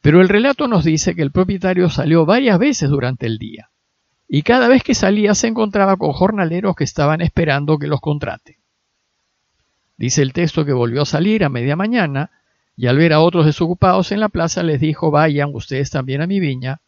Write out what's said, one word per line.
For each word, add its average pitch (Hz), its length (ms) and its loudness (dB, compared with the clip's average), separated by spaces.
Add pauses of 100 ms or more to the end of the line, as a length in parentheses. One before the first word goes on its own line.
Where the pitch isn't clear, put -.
Pero 156 200 6
el 185 80 4
relato 262 400 0
nos 175 160 0
dice 165 300 0
que 165 80 -2
el 139 80 -2
propietario 185 580 0
salió 160 360 2
varias 220 320 2
veces 220 320 0
durante 127 360 -2
el 110 120 -4
día, - 320 -16 (600)
y 151 140 0
cada 240 260 2
vez 262 140 6
que 240 120 0
salía 208 400 2
se 226 120 -2
encontraba 202 500 0
con 151 160 -2
jornaleros 185 640 -2
que 147 100 -2
estaban 156 340 -2
esperando 151 600 0
que 147 80 -6
los 147 120 -2
contraten. - 560 -6 (1400)
Dice 127 240 0
el 135 100 0
texto 170 320 -2
que 143 80 -2
volvió 120 300 0
a 143 40 2
salir 190 380 0
a 143 60 0
media 131 260 -2
mañana, 180 560 -2 (460)
y 123 100 -2
al 127 100 2
ver 165 140 4
a 151 80 4
otros 170 260 4
desocupados 180 680 0
en 208 80 -2
la 214 80 0
plaza 170 340 -2
les 151 160 0
dijo: 156 320 0
"Vayan 147 420 2
ustedes 139 360 -6
también 135 320 -4
a 170 60 -4
mi 196 120 -2
viña 135 480 -4